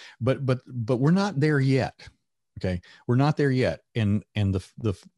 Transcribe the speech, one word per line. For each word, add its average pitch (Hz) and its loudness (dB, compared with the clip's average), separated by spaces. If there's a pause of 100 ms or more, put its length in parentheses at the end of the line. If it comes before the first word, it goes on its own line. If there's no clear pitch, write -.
(200)
but, 131 0
but, 131 -2
but 123 -4
we're 139 2
not 190 0
there 147 2
yet. 131 0 (640)
Okay. 90 -4 (260)
We're 120 0
not 143 2
there 143 2
yet. 120 0 (120)
And, 107 0 (100)
and 98 0
the, 95 -4 (120)
the, 107 -4 (180)